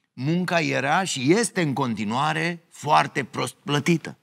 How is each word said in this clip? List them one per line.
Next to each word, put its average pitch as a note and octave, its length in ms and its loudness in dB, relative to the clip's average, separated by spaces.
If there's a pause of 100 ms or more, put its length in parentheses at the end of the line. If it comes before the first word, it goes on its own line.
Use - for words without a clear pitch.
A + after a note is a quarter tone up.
(120)
munca E3+ 480 -2
era C#3+ 440 0
și C#3 280 0
este G#3 300 2
în D3 100 0
continuare C#3 960 -2
foarte D3+ 560 0
prost - 300 -6
plătită. D3 680 0